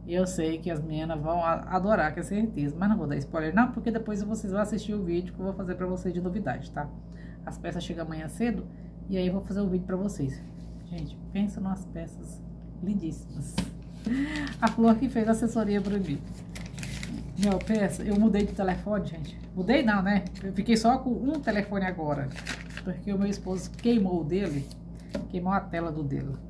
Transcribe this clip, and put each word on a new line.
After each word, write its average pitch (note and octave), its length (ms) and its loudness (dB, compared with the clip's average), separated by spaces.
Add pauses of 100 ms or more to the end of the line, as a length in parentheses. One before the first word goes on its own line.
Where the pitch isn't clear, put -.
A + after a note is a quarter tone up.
E E3+ 100 -4
eu F#3 120 6
sei D#3+ 320 0
que F3+ 120 -4
as D3+ 120 -2
meninas D#3 380 -2
vão E3 240 0
a-, E3 320 2
adorar, F3+ 360 4
que E3 80 -4
é - 20 -4
certeza. E3+ 560 0
Mas G3 100 4
não G#3+ 80 6
vou D#3+ 100 0
dar C#3+ 100 0
spoiler D#3 380 -2
não, B3 160 6
porque A#3 200 -2
depois G#3+ 320 -2
vocês G#3 300 -2
vão G3 80 2
assistir G#3+ 340 -2
o G3+ 100 -2
vídeo F3 280 0
que - 60 -10
eu F#3 60 -4
vou F#3+ 100 -2
fazer F3+ 200 -4
pra F3+ 120 -2
vocês F#3 260 -2
de F3 80 -2
novidade, F3+ 520 -2
tá? D3 160 -4 (580)
As - 100 -8
peças E3+ 280 -6
chegam E3 200 -6
amanhã D#3 220 -6
cedo G3+ 400 -2 (420)
e F#3+ 80 0
aí F#3 100 4
eu F3+ 60 4
vou F#3+ 100 0
fazer G3 180 -2
o G3+ 80 2
vídeo F3+ 180 2
pra F#3 100 0
vocês. F3+ 460 -2 (440)
Gente, E3 320 -8 (140)
pensa G3+ 280 0
numas F#3+ 260 -2
peças - 560 -10 (400)
lindíssimas. E3+ 720 -4 (1040)
A A#3 80 6
Flor A3+ 280 8
que B3 120 2
fez A3 200 2
a A3+ 40 6
assessoria A3 480 4
pra G3+ 180 2
mim. D3+ 200 0 (1200)
Meu, G3 200 4
pensa, G#3 440 2
eu G3+ 160 2
mudei G#3 280 6
de - 60 -4
telefone, F#3+ 540 0
gente. D#3+ 320 -8 (160)
Mudei A3 300 4
não, G#3 180 4
né? G3 220 4 (180)
Eu G3 100 -4
fiquei G#3+ 240 4
só A#3 220 6
com C4 120 -2
um B3+ 280 0
telefone G3+ 460 0
agora. D3+ 440 0 (540)
Porque F#3+ 300 -4
o F#3+ 60 2
meu G3 100 4
esposo F#3 420 -2
queimou G3 520 4
o - 20 0
dele. D#3 420 0 (640)
Queimou F#3 240 0
a G3 80 4
tela E3+ 320 -2
do D3+ 100 -2
dele. C3+ 320 -2 (160)